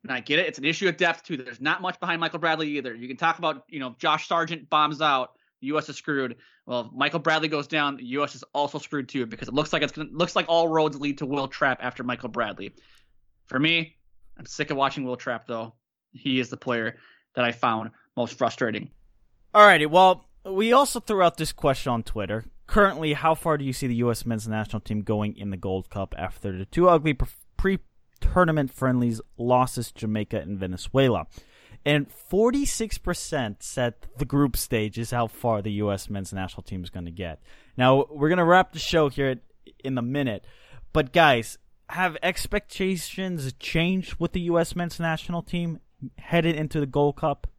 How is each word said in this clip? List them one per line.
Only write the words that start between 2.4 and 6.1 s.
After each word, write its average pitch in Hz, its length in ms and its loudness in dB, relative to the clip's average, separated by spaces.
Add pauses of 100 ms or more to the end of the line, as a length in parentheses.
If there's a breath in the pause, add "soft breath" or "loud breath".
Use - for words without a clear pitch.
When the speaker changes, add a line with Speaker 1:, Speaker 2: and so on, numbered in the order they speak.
Speaker 1:
either. 123 160 -6
You 117 140 -14
can 131 80 -10
talk 175 240 -2
about, 156 300 -4
you 156 100 -12
know, 127 180 -10
Josh 156 300 -2
Sargent 165 420 -4
bombs 151 320 0
out, 135 300 0 (300)
the 131 60 -8
U 151 100 -2
S 147 100 -2
is 139 80 -14
screwed. 135 400 -4 (300 soft breath)